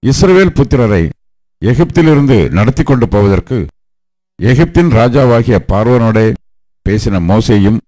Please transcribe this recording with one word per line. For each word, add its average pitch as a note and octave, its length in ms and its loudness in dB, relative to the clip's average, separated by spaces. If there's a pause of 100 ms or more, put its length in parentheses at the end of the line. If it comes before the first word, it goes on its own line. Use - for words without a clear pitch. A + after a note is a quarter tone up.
இஸ்ரவேல் F#3 440 2
புத்திரரை A2 600 0 (560)
எகிப்திலிருந்து C#3 840 0
நடத்தி G#2 340 -2
கொண்டு B2 240 0
போவதற்கு G2 600 -2 (760)
எகிப்தின் D#3+ 500 0
ராஜாவாகிய A#2 760 2
பார்வோனோடே A2 680 0 (560)
பேசின G#2 300 -2
மோசேயும் G#2 680 0